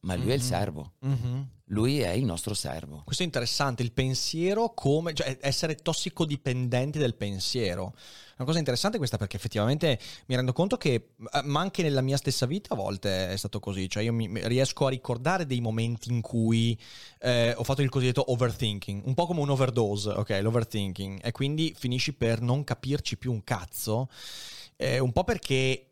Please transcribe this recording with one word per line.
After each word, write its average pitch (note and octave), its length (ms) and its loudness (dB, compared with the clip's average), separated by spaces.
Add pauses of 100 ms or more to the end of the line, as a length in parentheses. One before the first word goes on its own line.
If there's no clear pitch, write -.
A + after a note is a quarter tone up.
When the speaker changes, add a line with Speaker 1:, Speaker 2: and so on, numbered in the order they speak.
Speaker 1:
ma F#2 140 -2
lui G2 160 0
è - 20 4
il C3+ 80 2
Speaker 2:
Mhm. B2 60 -2
Speaker 1:
servo. F2 540 -2
Speaker 2:
Mhm. C3 460 -2 (240)
Speaker 1:
Lui B2 280 2
è G2+ 100 2
il A2+ 160 2
nostro G2 300 -2
servo. D2 500 -6
Speaker 2:
Questo - 160 -2
è F3+ 60 2
interessante, C3 560 0
il A2+ 80 -2
pensiero F3 800 0
come, D#3 400 2
cioè, C3 260 -2
essere D3+ 360 0
tossicodipendenti C#3 1200 0
del B2+ 160 2
pensiero. G2 800 -2
È - 460 -18
una B2+ 60 -2
cosa D#3+ 100 2
interessante D#3+ 400 0
questa, B2+ 200 0
perché G2 180 -4
effettivamente B2+ 640 2 (260)
mi B2+ 100 0
rendo B2+ 160 2
conto F#3+ 260 2
che, C#3 180 2
eh, - 480 -4
ma C#3+ 160 0
anche F#3 240 0
nella C#3+ 180 2
mia C3+ 160 2
stessa C3 300 0
vita F3+ 260 -4
a - 20 0
volte F#2+ 540 -2
è F#2+ 80 -2
stato G2+ 220 -6
così, F#2+ 280 -4
cioè G#2 140 -2
io A#2 120 0
mi, A2+ 140 0
mi G2 200 -4
riesco B2+ 400 2
a - 20 2
ricordare C3+ 560 -2
dei B2+ 160 0
momenti A2+ 500 -2
in A#2+ 100 2
cui, A2+ 540 4 (440)
eh, A#2+ 360 4
ho A#2+ 80 -4
fatto C3+ 200 2
il C3 60 4
cosiddetto B2+ 420 2
overthinking, G#2+ 720 0
un C3 80 0
po' E3+ 140 2
come E3+ 140 0
un C#3+ 100 2
overdose, A2+ 580 2
ok, G#2 320 0
l'overthinking, G2 800 0
e A#2 80 -2
quindi D#3 460 -2
finisci B2+ 360 -2
per A2+ 280 0
non B2+ 220 2
capirci - 520 -2
più B2+ 160 -4
un A2 120 -2
cazzo, A2 640 -2 (640)
eh, B2+ 220 0
un C3 140 2
po' F3 120 2
perché C3 680 2